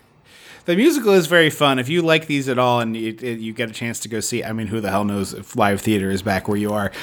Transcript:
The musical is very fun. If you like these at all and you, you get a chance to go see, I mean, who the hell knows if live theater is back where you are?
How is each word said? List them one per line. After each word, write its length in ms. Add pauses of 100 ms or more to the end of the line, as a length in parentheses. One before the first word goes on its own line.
(640)
The 120
musical 340
is 160
very 220
fun. 280
If 120
you 120
like 260
these 200
at 100
all 220
and 160
you, 160
you 400
get 180
a 40
chance 260
to 80
go 140
see, 240
I 80
mean, 140
who 120
the 120
hell 120
knows 300
if 240
live 240
theater 280
is 120
back 260
where 80
you 160
are? 180 (140)